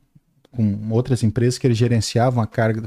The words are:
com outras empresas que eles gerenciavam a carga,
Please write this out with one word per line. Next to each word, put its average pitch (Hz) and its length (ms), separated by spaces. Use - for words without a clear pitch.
com 110 400
outras 123 320
empresas 117 360
que - 80
eles 117 100
gerenciavam 120 680
a 107 40
carga, 110 400